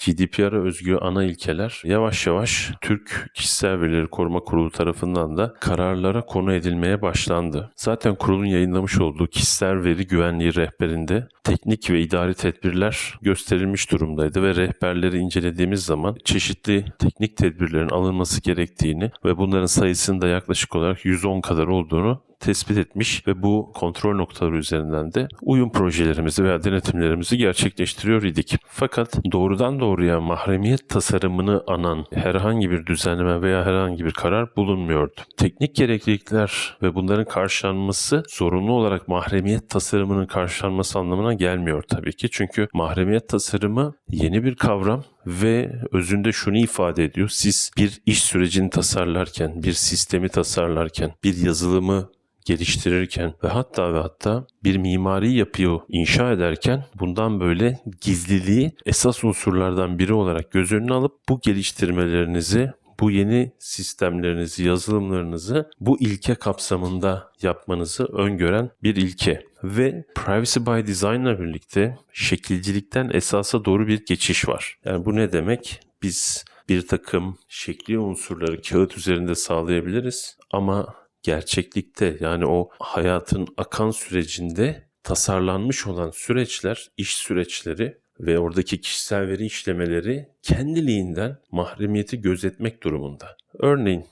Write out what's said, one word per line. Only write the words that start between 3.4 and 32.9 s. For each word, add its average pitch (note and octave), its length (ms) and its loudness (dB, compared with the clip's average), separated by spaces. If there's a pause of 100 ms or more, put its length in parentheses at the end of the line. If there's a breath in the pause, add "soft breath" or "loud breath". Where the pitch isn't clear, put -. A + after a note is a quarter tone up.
Verileri E2 260 2
Koruma F2 340 -2
Kurulu E2 300 0
tarafından E2+ 640 -2
da A2+ 240 -2
kararlara F#2 680 0
konu F#2+ 260 0
edilmeye F2 500 0
başlandı. E2+ 760 -2
Zaten A2+ 380 0
kurulun G2 300 2
yayınlamış F#2 560 2
olduğu D#2+ 260 0
kişisel F#2+ 580 0
veri F2 220 2
güvenliği E2+ 480 2
rehberinde E2+ 720 -2 (160)
teknik - 460 0
ve E2+ 100 4
idari F2 340 0
tedbirler F#2 880 -2
gösterilmiş F#2+ 680 0
durumdaydı D#2 520 0
ve F#2+ 120 2
rehberleri F2+ 640 0
incelediğimiz F2+ 640 0
zaman F2 400 -2
çeşitli G2+ 600 0 (140)
teknik - 380 0
tedbirlerin E2 540 2
alınması F2+ 520 0
gerektiğini F2 680 0 (140)
ve F2 140 2
bunların F#2+ 280 2
sayısının F#2 540 2
da F2+ 80 2
yaklaşık F2+ 480 0
olarak F2 280 0
yüz F#2 200 2
on F#2+ 160 0
kadar D#2+ 260 0
olduğunu F2+ 640 0 (120)
tespit G#2 380 0
etmiş - 480 -2
ve F#2+ 160 0
bu G#2 320 2
kontrol G2 420 -2
noktaları E2+ 400 -2
üzerinden D#2 580 -2
de C3 140 0 (140)
uyum B2+ 300 4
projelerimizi E2 720 2
veya F2 200 2
denetimlerimizi F2 720 0
gerçekleştiriyor G2+ 840 2
idik. E2+ 340 0 (100)
Fakat - 520 -2 (140)
doğrudan G2+ 480 2
doğruya F2 400 4
mahremiyet G2 680 0
tasarımını F#2+ 800 0
anan E2+ 480 0
herhangi F#2 560 2
bir E2 160 -2
düzenleme F2 560 0